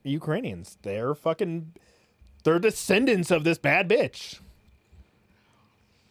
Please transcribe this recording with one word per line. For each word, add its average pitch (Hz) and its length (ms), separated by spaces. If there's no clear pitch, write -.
Ukrainians. 151 800
They're 110 320
fucking, 165 580
they're 165 140
descendants 208 720
of 160 140
this 165 140
bad 165 300
bitch. - 520